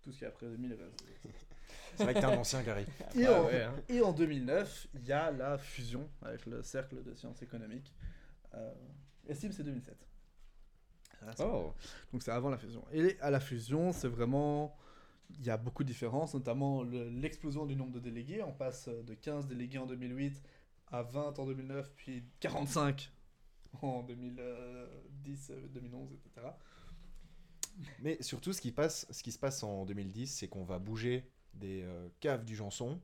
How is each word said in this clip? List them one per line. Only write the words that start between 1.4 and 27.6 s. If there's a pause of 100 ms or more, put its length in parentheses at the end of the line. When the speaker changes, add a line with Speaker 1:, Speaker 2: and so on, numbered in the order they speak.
Speaker 2:
C'est
vrai
que
t'es
un
ancien,
Gary. (300)
Speaker 1:
Et
Speaker 3:
Ah
Speaker 1:
en,
Speaker 3:
ouais,
hein. (140)
Speaker 1:
et
en
deux
mille
neuf,
il
y
a
la
fusion (140)
avec
le
Cercle
de
sciences
économiques. (600)
Euh, (540)
Estime,
c'est
deux
mille
sept. (1120)
Ah,
c'est
Speaker 3:
Oh. (400)
Speaker 1:
Donc
c'est
avant
la
fusion.
Et
à
la
fusion,
c'est
vraiment... (600)
Il
y
a
beaucoup
de
différences,
notamment
le,
l'explosion
du
nombre
de
délégués.
On
passe
de
quinze
délégués
en
deux
mille
huit (460)
à
vingt
en
deux
mille
neuf,
puis (160)
quarante-cinq (680)
en
deux
mille (800)
dix,
euh,
deux
mille
onze,
et
cetera. (1400)